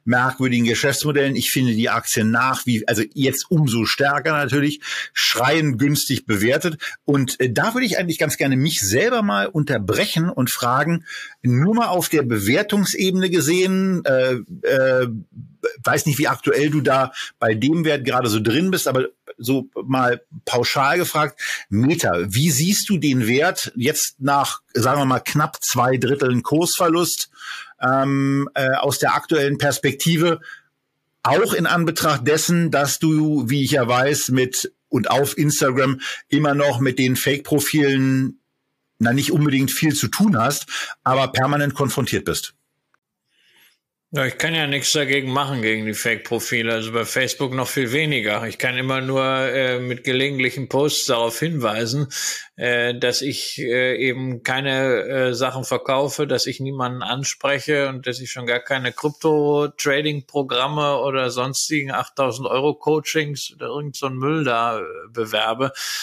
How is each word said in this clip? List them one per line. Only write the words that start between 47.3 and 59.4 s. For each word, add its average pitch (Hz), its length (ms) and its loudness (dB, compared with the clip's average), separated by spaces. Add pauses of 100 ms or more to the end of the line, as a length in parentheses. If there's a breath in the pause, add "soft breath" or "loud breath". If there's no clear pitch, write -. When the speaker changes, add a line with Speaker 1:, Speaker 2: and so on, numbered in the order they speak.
Speaker 2:
noch 131 140 -4
viel 131 240 -2
weniger. 117 560 -2
Ich 101 100 -10
kann 127 200 -2
immer 131 240 -2
nur, 135 240 0
äh, 131 540 0
mit 123 260 -6
gelegentlichen 131 640 -2
Posts 147 380 0
darauf 117 300 0
hinweisen, 123 720 -2 (480 loud breath)
äh, 120 420 0
dass 123 240 0
ich, - 380 -6
äh, 127 380 0
eben 127 440 -4
keine, 131 640 0
äh, 127 300 0
Sachen 123 320 -2
verkaufe, 139 640 -2
dass 131 200 0
ich 131 140 -6
niemanden 127 400 -6
anspreche 139 880 -2
und 131 180 -10
dass 123 140 -6
ich 123 100 -12
schon 127 140 -10
gar 120 160 0
keine 127 320 -4
Krypto-Trading-Programme 147 2000 0